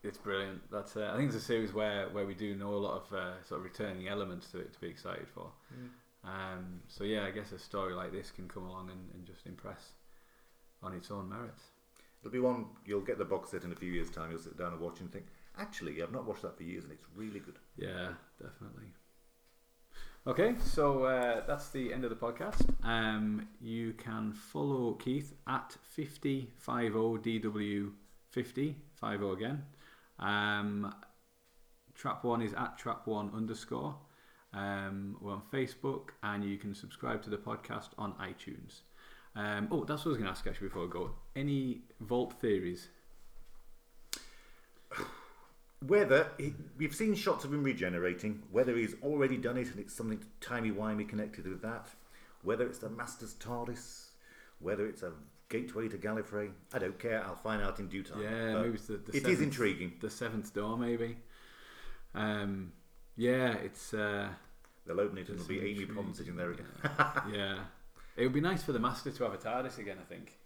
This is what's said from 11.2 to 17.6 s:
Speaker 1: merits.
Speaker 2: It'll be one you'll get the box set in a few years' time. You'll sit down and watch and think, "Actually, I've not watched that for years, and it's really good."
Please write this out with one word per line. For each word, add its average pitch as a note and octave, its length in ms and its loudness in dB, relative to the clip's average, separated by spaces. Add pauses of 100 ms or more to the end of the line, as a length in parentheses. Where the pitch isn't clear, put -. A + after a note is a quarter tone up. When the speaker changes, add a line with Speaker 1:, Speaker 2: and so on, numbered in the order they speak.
Speaker 1:
merits. A2+ 340 -10 (580)
Speaker 2:
It'll A2+ 100 -8
be B2+ 80 2
one B2 280 4 (180)
you'll G#2 160 2
get F#2+ 160 0
the G2 80 0
box F2+ 260 0
set F2+ 120 -4
in F2 80 -6
a E2+ 40 -6
few F2+ 160 -4
years' E2+ 200 2
time. D#2+ 180 -4
You'll E2 100 -4
sit E2 160 -12
down F2 180 -4
and D#2+ 60 -8
watch E2+ 200 -4
and F2 120 -8
think, - 140 -10 (320)
"Actually, E2 460 -6
I've E2+ 80 -4
not A2+ 160 -4
watched G2+ 160 -4
that F2 120 -6
for - 60 -14
years, F2+ 220 -6
and D2+ 100 -12
it's - 80 -18 (140)
really G#2 240 -8
good." - 180 -14 (180)